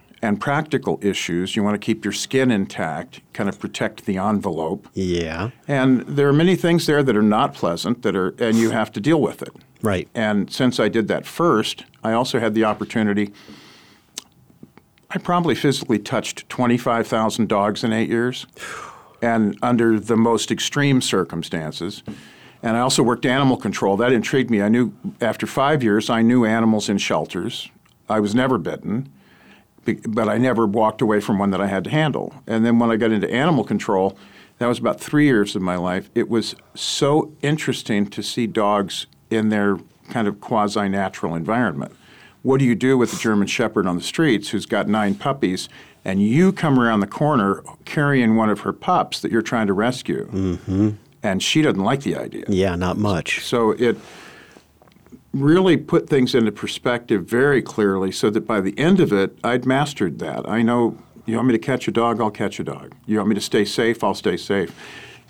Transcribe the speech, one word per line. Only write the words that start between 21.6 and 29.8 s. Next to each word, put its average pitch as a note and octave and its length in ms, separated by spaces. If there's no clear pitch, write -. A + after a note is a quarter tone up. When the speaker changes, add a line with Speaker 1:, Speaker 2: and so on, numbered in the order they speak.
Speaker 1:
And A2+ 120
I A#2 40
also C3 240
worked A#2 200
animal C3 320
control. G2 420
That A#2+ 140
intrigued B2 380
me. G#2 140
I G#2 40
knew, A#2 240
after A2 240
five C#3 380
years, G#2+ 260
I A2+ 140
knew A#2+ 200
animals A2 460
in G2+ 80
shelters. F2+ 720
I A2 100
was G#2 140
never C3 240
bitten, E2+ 520